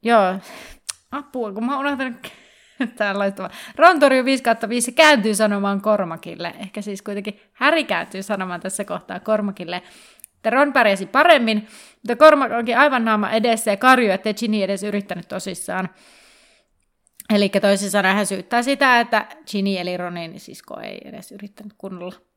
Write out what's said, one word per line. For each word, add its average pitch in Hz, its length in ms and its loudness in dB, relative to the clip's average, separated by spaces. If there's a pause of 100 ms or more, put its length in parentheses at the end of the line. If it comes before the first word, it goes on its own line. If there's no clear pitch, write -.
Joo, 214 320 2 (760)
apua, 254 420 -8
kun 220 140 -6
mä 277 100 -4
oon 277 100 -4
unohtanut. 262 300 -6 (460)
<laughs> - 340 -8
Tää 202 140 -2
on 196 80 -4
loistavaa. 196 320 -4 (260)
Ron 330 240 6
torjuu 262 240 4
viisi 262 180 0
kautta 226 260 0
viisi, 240 160 -2
se 247 80 -8
kääntyy 254 420 4
sanomaan 202 480 0
Cormacille. 170 760 -4
Ehkä 202 240 -12
siis 196 200 -10
kuitenkin 208 380 -10 (120)
Harry 302 320 0
kääntyy 185 380 -6
sanomaan 185 380 -6
tässä 190 240 -8
kohtaa 180 360 -10
Cormacille, 196 640 -4 (540)
että - 140 -4
Ron 269 220 2
pärjäsi 202 340 2
paremmin, 240 600 4 (240)
mutta 233 240 -6
Cormac 277 360 6
onkin 233 260 -2
aivan 262 260 4
naama 214 260 0
edessä 226 400 0
ja 202 60 0
karjuu, 247 360 4
ettei 208 220 -2
Ginny 214 280 -2
edes 190 200 -4
yrittänyt 202 460 -6
tosissaan. 185 600 -8 (1500)
Elikkä 202 260 2
toisin 196 300 0
sanoen 190 260 2
hän 208 100 0
syyttää 196 360 -4
sitä, 269 380 2
että 233 260 -2 (240)
Ginny 196 280 -2
eli 175 180 -6
Ronin 175 440 -10
sisko - 400 -18
ei 50 240 -14
edes - 280 -18
yrittänyt 202 460 -18
kunnolla. 185 360 -12 (220)